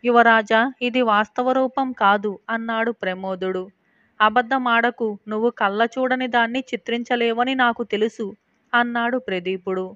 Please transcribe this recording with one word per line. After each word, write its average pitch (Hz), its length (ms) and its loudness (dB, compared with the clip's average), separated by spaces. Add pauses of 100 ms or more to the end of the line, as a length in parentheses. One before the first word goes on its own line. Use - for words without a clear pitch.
"యువరాజా, 233 760 4
ఇది 247 200 0
వాస్తవ 226 500 0
రూపం 262 400 0
కాదు," 202 480 0 (100)
అన్నాడు 226 420 -4
ప్రమోదుడు. 190 800 -6 (520)
"అబద్ధమాడకు, 233 960 0 (100)
నువ్వు 220 220 -2
కళ్ళ 214 380 0 (100)
చూడని 254 300 -2
దాన్ని 233 320 0
చిత్రించలేవని 240 960 -2
నాకు 240 280 0
తెలుసు," 208 520 -4 (380)
అన్నాడు 240 440 0
ప్రదీపుడు. 185 800 -6